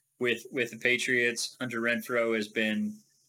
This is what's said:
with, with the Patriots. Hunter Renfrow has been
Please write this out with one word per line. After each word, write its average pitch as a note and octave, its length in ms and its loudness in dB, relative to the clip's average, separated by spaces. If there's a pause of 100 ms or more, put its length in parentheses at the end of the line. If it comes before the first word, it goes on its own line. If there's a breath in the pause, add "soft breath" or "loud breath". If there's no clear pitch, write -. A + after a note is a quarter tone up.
(200)
with, A#2+ 320 0
with B2 180 0
the A2+ 60 -12
Patriots. A#2+ 840 0
Hunter A#2 220 -4
Renfrow A#2 560 0
has G#2+ 100 0
been G#2+ 480 -2 (340)